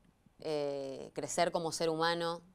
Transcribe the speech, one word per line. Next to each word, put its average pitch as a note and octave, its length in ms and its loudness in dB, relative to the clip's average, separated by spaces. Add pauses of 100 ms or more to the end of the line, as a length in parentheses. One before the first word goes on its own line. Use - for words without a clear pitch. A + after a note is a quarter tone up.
(400)
eh, C#3 760 -6
crecer E3+ 380 2
como E3+ 180 0
ser E3 200 0
humano. E3+ 500 2 (140)